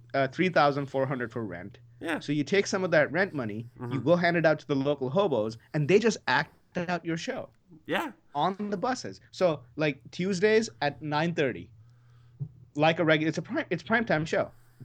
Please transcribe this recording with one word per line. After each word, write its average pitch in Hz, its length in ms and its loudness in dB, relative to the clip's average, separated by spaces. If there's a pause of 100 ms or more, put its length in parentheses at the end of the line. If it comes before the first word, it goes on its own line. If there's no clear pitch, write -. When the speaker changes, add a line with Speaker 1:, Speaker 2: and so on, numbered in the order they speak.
(120)
Speaker 1:
uh, 135 160 2
three 175 200 0
thousand 143 360 2
four 135 200 -2
hundred 123 280 -4
for 117 100 -6
rent. 92 360 -10 (200)
Speaker 2:
Yeah. 320 200 -4
Speaker 1:
So - 120 -6
you 147 140 0
take 196 220 2
some 190 180 -2
of 175 60 -2
that 151 200 4
rent 180 220 0
money, 113 340 -6 (120)
you 123 80 -10
Speaker 2:
Mm-hmm. 135 180 -4
Speaker 1:
go 170 100 6
hand 175 220 2
it 160 80 4
out 156 140 4
to - 80 -20
the 147 80 0
local 135 340 0
hobos, 123 480 0 (160)
and 151 140 0
they 185 120 6
just 220 180 0 (120)
act 135 220 2 (260)
out 175 280 -4
your 165 120 -2
show - 320 -8 (380)
Speaker 2:
Yeah. 208 240 -4 (220)
Speaker 1:
on 170 220 0 (140)
the 202 80 -4
buses. 170 420 -6 (120)
So, 165 280 0 (160)
like, 151 240 -2 (120)
Tuesdays 208 580 2 (120)
at 143 200 -4
nine 156 320 -2
thirty, 131 360 -2 (1080)
like 160 240 4
a 170 60 2
regular, 156 240 4
it's - 80 -2
a 170 40 -4
prime, 277 280 -4
it's 170 140 -4
primetime 190 420 0
show. 170 240 -2 (360)